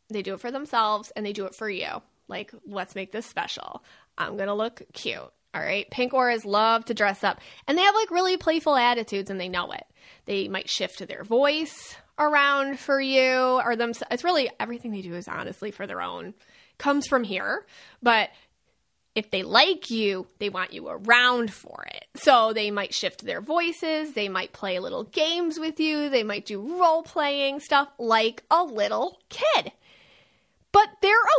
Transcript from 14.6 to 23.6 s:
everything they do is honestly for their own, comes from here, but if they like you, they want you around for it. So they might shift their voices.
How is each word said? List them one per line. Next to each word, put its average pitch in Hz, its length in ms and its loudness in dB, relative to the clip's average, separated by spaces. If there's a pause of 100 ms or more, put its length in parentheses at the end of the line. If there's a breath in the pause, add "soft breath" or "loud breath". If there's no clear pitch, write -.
everything 233 300 -8
they 208 100 -6
do 180 140 -10
is 175 140 -10
honestly - 420 -8
for 202 160 -10
their 196 160 -8
own, 175 320 -8 (420 soft breath)
comes 285 300 0
from 254 180 0
here, 202 400 -6 (380 loud breath)
but 233 280 4 (840 soft breath)
if 214 140 -4
they 190 120 -2
like 262 480 4
you, 202 380 -2 (100)
they 208 100 -4
want 185 240 -6
you - 160 -12
around 233 640 4
for - 360 -16
it. - 160 -14 (100)
So 226 380 6
they 214 180 -2
might 202 240 -4
shift - 300 -6
their 185 160 -6
voices. 311 720 -2